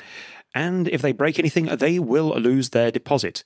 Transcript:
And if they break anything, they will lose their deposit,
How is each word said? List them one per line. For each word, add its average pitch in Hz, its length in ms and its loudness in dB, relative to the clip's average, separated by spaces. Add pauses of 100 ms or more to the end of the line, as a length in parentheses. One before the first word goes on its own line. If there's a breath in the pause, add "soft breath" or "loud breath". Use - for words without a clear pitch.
(540 loud breath)
And 175 340 -2
if 135 140 -2
they 139 100 0
break 151 260 0
anything, 165 280 0
they 156 320 0
will 156 320 0
lose 127 400 0
their 117 200 2
deposit, - 560 -2